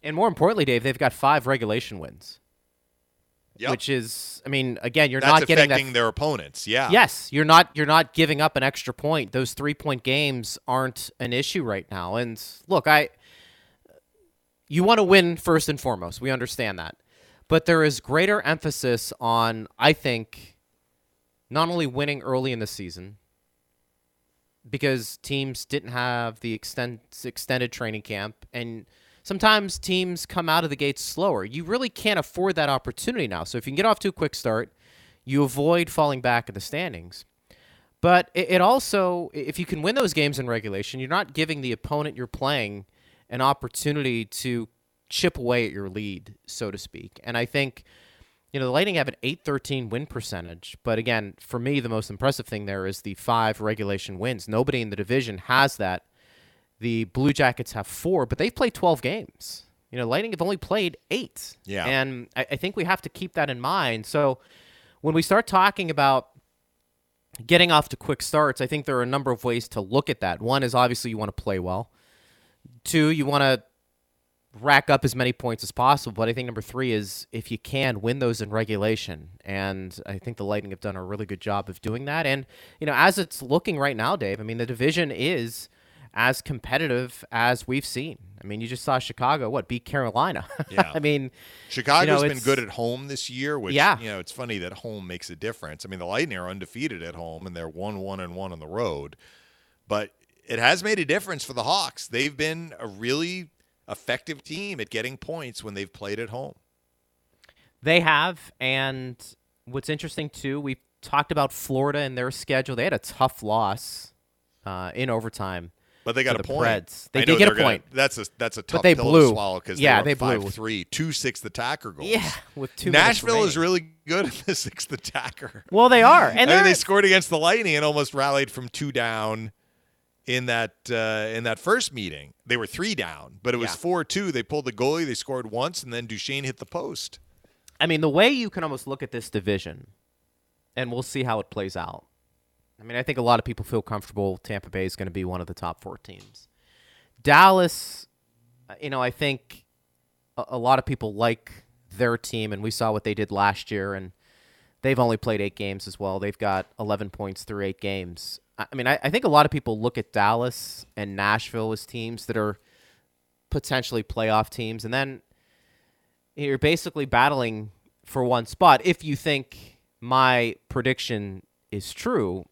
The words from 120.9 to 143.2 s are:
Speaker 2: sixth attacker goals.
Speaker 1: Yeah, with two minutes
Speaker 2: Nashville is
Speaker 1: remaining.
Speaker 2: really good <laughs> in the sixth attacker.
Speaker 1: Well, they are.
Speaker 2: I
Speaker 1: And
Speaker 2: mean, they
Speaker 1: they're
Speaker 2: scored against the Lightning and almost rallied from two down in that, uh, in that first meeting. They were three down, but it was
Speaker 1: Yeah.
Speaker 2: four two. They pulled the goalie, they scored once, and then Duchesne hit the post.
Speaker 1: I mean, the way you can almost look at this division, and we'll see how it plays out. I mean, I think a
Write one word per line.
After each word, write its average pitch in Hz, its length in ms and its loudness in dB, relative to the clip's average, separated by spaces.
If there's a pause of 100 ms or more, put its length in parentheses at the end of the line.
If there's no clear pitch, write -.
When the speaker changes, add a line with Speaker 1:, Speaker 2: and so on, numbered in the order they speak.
Speaker 2:
sixth 131 320 -4
attacker 120 480 -6
goals. 147 180 -10
Speaker 1:
Yeah, 196 220 0 (240)
with 135 200 -8
two - 160 -2
minutes 202 320 6
Speaker 2:
Nashville 226 200 2
is 156 140 2
Speaker 1:
remaining. 175 260 2
Speaker 2:
really 160 80 -20 (160)
good 175 180 0
<laughs> 131 60 -6
in - 0 - (140)
the 196 100 0
sixth - 360 -8
attacker. 127 800 -10
Speaker 1:
Well, 233 180 8
they 240 140 10
are. 294 220 12
Speaker 2:
I - 80 4
Speaker 1:
And - 40 0 (140)
Speaker 2:
mean, 349 80 10
they 392 60 8
Speaker 1:
they're 196 100 8
Speaker 2:
scored 196 300 4
against 190 260 6
the 165 80 2
Lightning 180 360 4
and 147 80 2
almost 147 300 2
rallied 139 380 2
from 127 180 -10
two 143 220 -6
down 110 600 -2 (760)
in 123 180 -2
that, 117 300 -2 (160)
uh, 110 440 -2
in 117 100 -6
that 110 120 -2
first 220 340 0
meeting. 78 440 -10 (100)
They 120 120 0
were 110 100 -4
three 202 260 -4
down, 82 480 -8
but 123 140 -2
it - 20 -2
was 113 140 -2
Speaker 1:
Yeah. 87 60 -8
Speaker 2:
four 175 260 -2
two. 190 280 -4
They 127 120 -2
pulled 147 220 -6
the 127 60 -6
goalie, 143 360 0
they 123 80 -4
scored 123 340 -8
once, 127 320 -4
and 127 100 -14
then 120 140 -8
Duchesne 135 380 -6
hit 131 140 -6
the - 100 -14
post. - 500 -10 (640)
Speaker 1:
I 156 80 2
mean, 160 140 2
the 160 80 4
way 180 200 6
you 247 220 -2
can 185 120 -8
almost 139 220 -8
look 135 160 -8
at 131 100 -10
this 117 200 -10
division, 98 560 -4 (880)
and 123 160 -4
we'll 120 100 -4
see 131 220 -4
how 117 160 0
it 98 100 -10
plays 98 260 -6
out. - 300 -10 (760)
I 107 40 -20
mean, 117 140 -8
I 123 60 -4
think 135 160 -4
a - 40 2